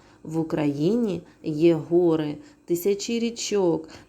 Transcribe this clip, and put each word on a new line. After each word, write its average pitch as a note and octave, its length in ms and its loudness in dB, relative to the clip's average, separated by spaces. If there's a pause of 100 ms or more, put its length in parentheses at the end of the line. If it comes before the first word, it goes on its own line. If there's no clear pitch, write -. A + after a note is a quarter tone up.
(240)
В D#3+ 160 -4
Україні E3 840 0 (220)
є D#3+ 300 4
гори, D#3+ 640 2 (280)
тисячі G3+ 540 -2
річок G3+ 720 -2 (180)